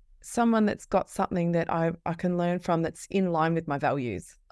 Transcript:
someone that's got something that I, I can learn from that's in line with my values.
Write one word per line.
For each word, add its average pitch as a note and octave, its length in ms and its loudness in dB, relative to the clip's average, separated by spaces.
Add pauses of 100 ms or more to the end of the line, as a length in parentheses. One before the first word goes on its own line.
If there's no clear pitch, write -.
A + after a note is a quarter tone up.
(200)
someone A3+ 460 2
that's - 200 -4
got - 240 0
something E3+ 420 -2
that E3 200 0
I, E3 200 0 (140)
I E3 80 -2
can F3 220 -2
learn F3 220 0
from E3+ 240 0
that's - 280 -6
in F#3+ 220 0
line E3 220 2
with E3 140 -2
my C#3+ 100 -2
values. B2 580 -2 (160)